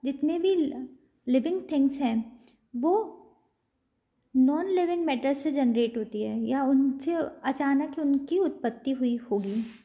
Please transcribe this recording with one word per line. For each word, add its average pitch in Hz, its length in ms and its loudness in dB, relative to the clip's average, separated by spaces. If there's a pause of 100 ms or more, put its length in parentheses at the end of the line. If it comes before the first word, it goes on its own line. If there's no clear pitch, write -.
जितने 294 340 -2
भी 381 180 2 (720)
लिविंग 302 340 0 (100)
थिंग्स 277 260 2
हैं 226 480 -2 (300)
वो 339 420 0 (1160)
नॉन 285 300 4
लिविंग 349 380 0
मैटर 269 280 0
से 277 200 -2
जनरेट 240 440 2
होती 214 260 -6
है 220 220 -4
या 262 200 0
उनसे 277 500 2 (280)
अचानक 277 560 0
उनकी 285 400 0
उत्पत्ति 269 520 -2
हुई 254 260 0
होगी। 208 480 -2 (200)